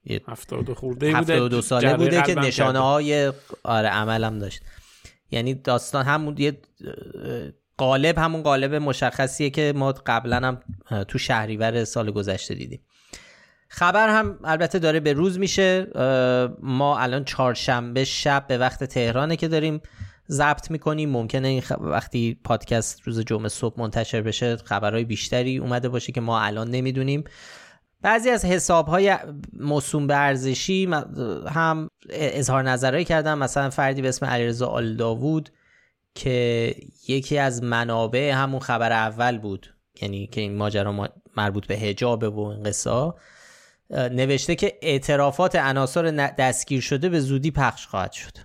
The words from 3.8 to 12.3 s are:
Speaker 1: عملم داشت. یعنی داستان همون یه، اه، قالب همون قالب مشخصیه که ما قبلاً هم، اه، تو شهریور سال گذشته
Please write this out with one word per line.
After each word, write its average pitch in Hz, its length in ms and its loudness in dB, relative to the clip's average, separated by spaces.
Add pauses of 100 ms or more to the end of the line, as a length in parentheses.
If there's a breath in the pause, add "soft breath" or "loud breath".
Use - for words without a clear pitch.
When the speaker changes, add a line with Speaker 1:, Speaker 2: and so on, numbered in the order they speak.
Speaker 1:
عملم 110 500 0
داشت. 98 220 -8 (720 soft breath)
یعنی 120 220 -2
داستان 131 520 0
همون 147 320 0
یه، 143 240 0 (240)
اه، - 640 -10 (280)
قالب 139 400 4
همون 160 260 0
قالب 139 320 2
مشخصیه 139 760 0
که 147 260 2
ما 135 160 2
قبلاً 120 560 0
هم، 127 140 -4 (280)
اه، 104 140 -2
تو - 140 -6
شهریور 113 680 0
سال 107 280 -2
گذشته 101 440 -4